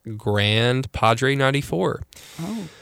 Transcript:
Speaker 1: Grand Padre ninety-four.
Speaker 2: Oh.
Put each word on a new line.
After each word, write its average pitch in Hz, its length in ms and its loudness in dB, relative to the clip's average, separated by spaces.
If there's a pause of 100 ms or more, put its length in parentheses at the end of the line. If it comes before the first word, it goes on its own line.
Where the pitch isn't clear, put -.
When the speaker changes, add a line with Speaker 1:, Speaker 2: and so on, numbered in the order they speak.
(180)
Speaker 1:
Grand 110 760 0
Padre 117 440 2
ninety-four. 143 680 0 (380)
Speaker 2:
Oh. 196 260 -8 (140)